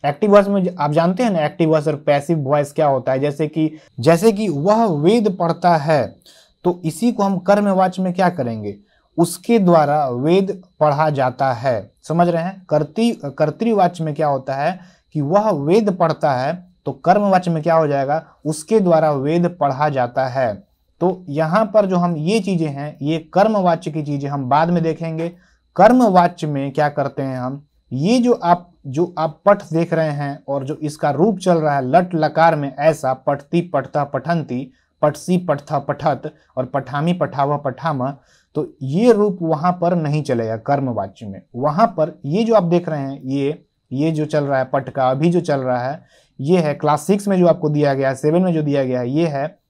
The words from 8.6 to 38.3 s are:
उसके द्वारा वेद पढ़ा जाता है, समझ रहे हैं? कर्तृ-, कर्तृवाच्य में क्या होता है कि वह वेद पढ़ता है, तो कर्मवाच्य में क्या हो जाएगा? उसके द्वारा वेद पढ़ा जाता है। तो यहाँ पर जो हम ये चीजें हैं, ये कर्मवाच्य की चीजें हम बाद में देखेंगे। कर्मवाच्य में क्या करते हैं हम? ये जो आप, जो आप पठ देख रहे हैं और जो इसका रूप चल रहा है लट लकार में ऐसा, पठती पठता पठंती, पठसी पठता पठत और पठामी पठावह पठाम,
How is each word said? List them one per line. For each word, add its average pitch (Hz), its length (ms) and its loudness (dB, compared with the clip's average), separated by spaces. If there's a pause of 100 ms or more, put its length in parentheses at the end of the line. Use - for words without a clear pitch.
उसके 175 420 0
द्वारा 151 500 4
वेद 165 540 0 (160)
पढ़ा 151 300 2
जाता 131 440 0
है, 113 380 -4 (100)
समझ 170 280 0
रहे 165 140 -2
हैं? 190 260 -10
कर्तृ-, 226 460 0 (100)
कर्तृवाच्य 180 760 0
में 151 120 -4
क्या 151 120 -2
होता 135 280 -4
है 165 240 -2 (340)
कि 151 80 -2
वह 202 300 2
वेद 185 440 2
पढ़ता 160 360 0
है, 135 360 -4 (180)
तो 139 60 -6
कर्मवाच्य 185 600 2
में 156 120 -2
क्या 165 120 2
हो 160 120 2
जाएगा? 143 380 -2 (200)
उसके 156 340 0
द्वारा 160 320 4
वेद 170 480 0
पढ़ा 143 300 0
जाता 131 380 -2
है। 123 360 -2 (360)
तो 180 300 -2
यहाँ 160 360 0
पर 202 200 2
जो 185 120 0
हम 175 200 0
ये 180 220 0
चीजें 170 300 -2
हैं, 143 320 -10
ये 151 160 -2 (160)
कर्मवाच्य 180 580 2
की 156 120 -6
चीजें 143 260 -6
हम 139 200 -6
बाद 156 200 4
में 175 140 0
देखेंगे। 165 480 -4 (440)
कर्मवाच्य 180 720 4
में 139 240 -4
क्या 147 180 0
करते 143 320 -4
हैं 131 160 -6
हम? 131 300 -8 (260)
ये 185 260 2
जो 240 140 4
आप, 175 380 0 (160)
जो 170 300 -2
आप 156 280 -4
पठ 202 180 4 (100)
देख 170 200 0
रहे 160 160 0
हैं 143 380 -8
और 139 160 -4
जो 143 120 -8
इसका 147 360 -4
रूप 180 280 0
चल 175 180 2
रहा 151 180 0
है 135 100 -2
लट 175 300 2
लकार 160 400 2
में 139 200 -6
ऐसा, 147 380 0
पठती 143 480 -2
पठता 147 420 -4
पठंती, 143 680 -4 (300)
पठसी 151 360 -2
पठता 151 420 -4
पठत 139 540 -4 (240)
और 127 80 -4
पठामी 139 480 -4
पठावह 143 440 -2
पठाम, 139 540 -4 (440)